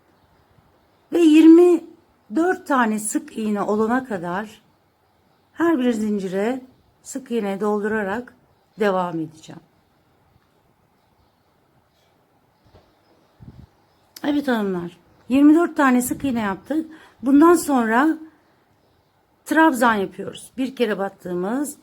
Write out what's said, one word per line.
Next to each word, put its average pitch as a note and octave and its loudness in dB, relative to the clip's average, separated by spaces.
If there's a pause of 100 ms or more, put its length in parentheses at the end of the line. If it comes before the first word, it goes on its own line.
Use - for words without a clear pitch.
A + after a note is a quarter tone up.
(1120)
Ve E4 0
yirmi E4 8 (500)
dört F4+ -2
tane A#3 0
sık C4+ -10
iğne G#3 -4
olana A3 -2
kadar F#3+ -10 (880)
her D#4+ 0
bir B3 0
zincire G#3 -4 (420)
sık - -14
iğne G3+ -6
doldurarak G#3 -6 (460)
devam F#3 -2
edeceğim. - -16 (4000)
Evet C#4+ -4
hanımlar, F#3+ -6 (300)
yirmi C#4+ 4
dört E4+ 0
tane B3 2
sık D4 -8
iğne A#3+ -4
yaptık. G#3+ -6 (320)
Bundan C#4+ 6
sonra C#4 0 (1300)
trabzan C4 2
yapıyoruz. - -8
Bir B3+ -8
kere G#3 -2
battığımız, G3 -8